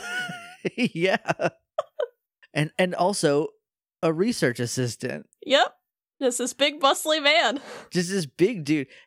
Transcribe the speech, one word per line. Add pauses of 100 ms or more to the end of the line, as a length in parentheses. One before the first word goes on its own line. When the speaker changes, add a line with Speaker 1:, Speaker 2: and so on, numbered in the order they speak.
Speaker 1:
<laughs>
Yeah. (1400)
And,
and
also (560)
a
research
assistant. (200)
Speaker 2:
Yep. (480)
Just
this
big,
muscly
man. (320)
Speaker 1:
Just
this
big
dude. (200)